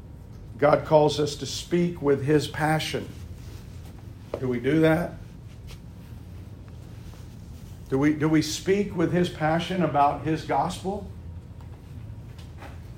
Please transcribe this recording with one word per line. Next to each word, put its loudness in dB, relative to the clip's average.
God 6
calls 6
us 0
to -8
speak 0
with 4
his 4
passion. 0
Do -2
we 0
do 4
that? 4
Do 2
we, 6
do 2
we 6
speak 2
with 2
his 4
passion 2
about 4
his 0
gospel? 0